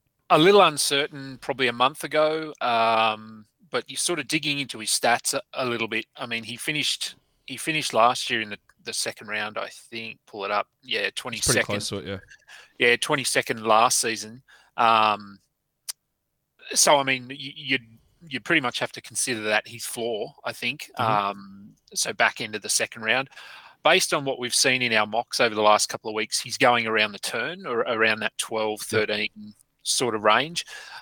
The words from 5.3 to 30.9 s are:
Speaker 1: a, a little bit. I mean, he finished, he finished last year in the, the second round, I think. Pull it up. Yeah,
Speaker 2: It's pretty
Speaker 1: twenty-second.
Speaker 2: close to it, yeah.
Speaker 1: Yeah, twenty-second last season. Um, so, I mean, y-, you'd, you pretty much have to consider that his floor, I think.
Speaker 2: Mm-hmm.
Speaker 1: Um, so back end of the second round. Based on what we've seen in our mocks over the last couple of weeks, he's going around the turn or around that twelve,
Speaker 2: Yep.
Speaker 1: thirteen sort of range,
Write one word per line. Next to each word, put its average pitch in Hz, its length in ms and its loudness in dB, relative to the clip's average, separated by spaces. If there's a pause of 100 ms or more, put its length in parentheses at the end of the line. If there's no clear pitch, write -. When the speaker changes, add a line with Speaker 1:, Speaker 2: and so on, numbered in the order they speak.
Speaker 1:
a, 113 80 -2 (120)
a 131 120 -2
little 117 220 -2
bit. 113 200 -6 (100)
I 135 80 -10
mean, 117 180 -8
he 113 140 -12
finished, - 580 -4 (300)
he 131 100 -12
finished 156 380 -4
last 120 360 4
year 117 120 -2
in 107 80 -8
the, 101 80 -10 (260)
the 113 80 -10
second - 360 -6
round, 107 300 -6
I 101 120 -8
think. 113 580 -14
Pull 101 160 -10
it 101 80 -4
up. 104 160 0 (160)
Yeah, 110 200 -4
Speaker 2:
It's - 180 -6
pretty 117 180 -8
Speaker 1:
twenty-second. 120 260 0
Speaker 2:
close 104 220 -4
to 104 120 -6
it, - 60 -12
yeah. 95 120 -8 (640)
Speaker 1:
Yeah, 120 180 4
twenty-second 127 680 -2
last 113 340 6
season. 110 440 -6 (320)
Um, 107 640 2 (1300)
so, 151 260 6
I 139 40 0
mean, 131 260 -2
y-, 139 80 -12
you'd, 135 500 -6 (400)
you 131 140 -8
pretty 160 200 2
much 123 180 -2
have 123 120 -4
to - 80 -18
consider 113 440 -4
that 107 260 0
his 117 160 -12
floor, 117 480 -4 (100)
I 117 80 -6
think. 123 480 -8
Speaker 2:
Mm-hmm. 104 300 2
Speaker 1:
Um, 98 400 -12 (240)
so - 180 -2
back 107 300 0
end 110 140 -8
of 104 60 -6
the 104 60 -12
second 110 360 -2
round. 123 260 0 (540)
Based 175 320 4
on 143 100 -2
what 131 140 -4
we've 123 160 -4
seen 127 260 4
in 120 120 2
our 107 120 4
mocks 113 340 -4
over 117 140 4
the 107 80 0
last 107 280 6
couple 113 200 -8
of 107 60 -6
weeks, 110 240 -2
he's - 180 -8
going 120 300 4
around 107 240 2
the 101 80 -14
turn 160 480 -6
or 117 140 -2
around 110 400 2
that - 180 -4
twelve, 110 400 -4
Speaker 2:
Yep. 107 280 -2
Speaker 1:
thirteen 107 460 -6 (300)
sort 120 320 0
of 104 80 -4
range, 123 420 4 (360)